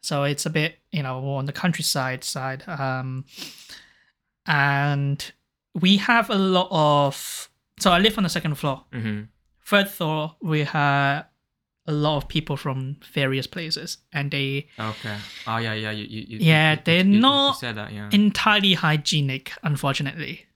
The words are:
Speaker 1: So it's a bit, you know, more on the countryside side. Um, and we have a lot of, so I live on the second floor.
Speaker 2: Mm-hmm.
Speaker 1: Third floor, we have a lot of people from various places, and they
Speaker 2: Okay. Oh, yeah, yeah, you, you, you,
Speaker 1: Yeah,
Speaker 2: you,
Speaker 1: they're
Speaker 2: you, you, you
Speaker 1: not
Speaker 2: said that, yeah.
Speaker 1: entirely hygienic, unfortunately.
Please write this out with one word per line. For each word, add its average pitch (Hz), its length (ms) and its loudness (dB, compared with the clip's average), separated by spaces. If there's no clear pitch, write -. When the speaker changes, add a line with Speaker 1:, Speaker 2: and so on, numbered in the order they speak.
Speaker 1:
So 143 220 -2
it's 143 220 -2
a 160 40 -2
bit, 156 300 -2
you 151 120 -2
know, 131 180 -6
more 139 180 -4
on 131 60 -4
the 143 80 -6
countryside 131 720 -2
side. 131 440 -8
Um, 131 580 -4
and 143 880 0
we 185 240 4
have 233 320 2
a 226 60 0
lot 185 360 2
of, 147 800 2
so 190 120 4
I 175 80 6
live 214 180 4
on 208 60 2
the 170 60 2
second 156 260 -2
floor. 139 360 -4
Speaker 2:
Mm-hmm. 107 320 -6
Speaker 1:
Third 202 240 2
floor, 156 520 -4
we 156 240 0
have 143 600 2
a 165 60 -4
lot 151 260 0
of 139 100 -6
people 147 300 -4
from 135 400 -6
various 135 340 0
places, 165 500 -8
and 143 200 -4
they 139 360 -4
Speaker 2:
Okay. 110 380 -8
Oh, 113 100 -2
yeah, 113 160 -4
yeah, 107 180 -6
you, 107 140 -8
you, 110 220 -12
you, 110 140 -12
Speaker 1:
Yeah, 156 320 6
Speaker 2:
you, 156 100 -2
Speaker 1:
they're 170 200 2
Speaker 2:
you, 190 60 6
you, 202 60 8
you 214 60 8
Speaker 1:
not 277 380 4
Speaker 2:
said 120 160 -6
that, 107 180 -8
yeah. 104 180 -10
Speaker 1:
entirely 208 600 4
hygienic, 151 800 0
unfortunately. 147 840 -4